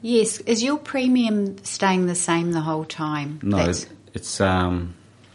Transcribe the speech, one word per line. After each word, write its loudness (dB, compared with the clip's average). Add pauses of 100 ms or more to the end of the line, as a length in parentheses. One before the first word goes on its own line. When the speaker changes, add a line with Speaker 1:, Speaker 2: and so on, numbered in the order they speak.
Speaker 1:
Yes. 2
Is 0
your 0
premium 0
staying 2
the 0
same 2
the 0
whole -2
time? -6
Speaker 2:
No, 0
Speaker 1:
That's 0 (260)
Speaker 2:
it's, -6
um, 0 (400)